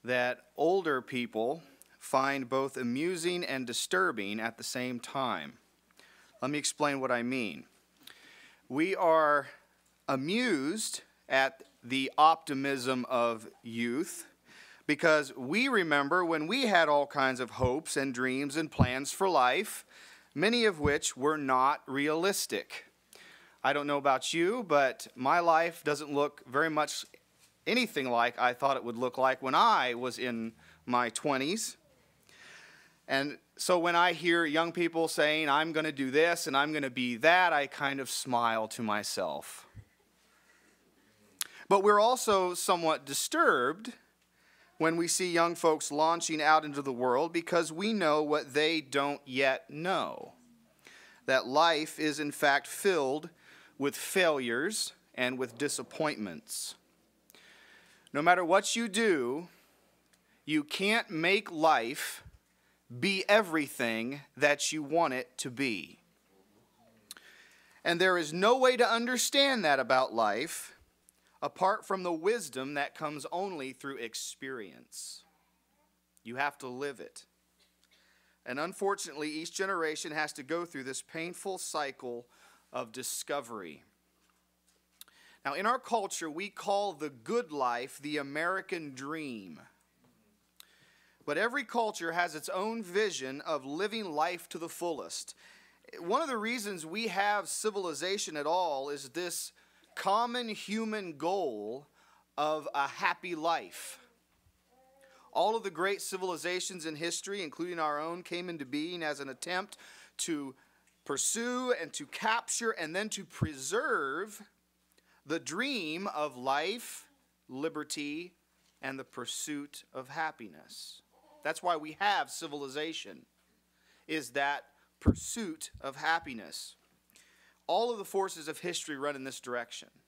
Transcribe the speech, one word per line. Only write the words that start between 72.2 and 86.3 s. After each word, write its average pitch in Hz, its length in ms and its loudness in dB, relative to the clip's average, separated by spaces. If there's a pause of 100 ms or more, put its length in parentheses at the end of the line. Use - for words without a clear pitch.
that 143 200 -2
comes 151 380 -6
only 170 400 -6
through 135 240 -10
experience. 113 1300 -12 (1000)
You 117 140 -10
have 139 220 -2
to 135 100 -10
live 127 320 -8
it. - 240 -16 (1200)
And 131 160 -6
unfortunately, 170 720 -4
each 160 240 -10
generation 165 580 -2
has 151 220 -4
to 143 80 -12
go 165 240 -4
through 139 180 -10
this 131 160 -8
painful 175 560 -8
cycle 131 680 -6 (460)
of 123 200 -8
discovery. 117 880 -8 (1600)
Now, 139 100 -2
in 190 120 -2
our 247 140 2
culture, 196 500 -2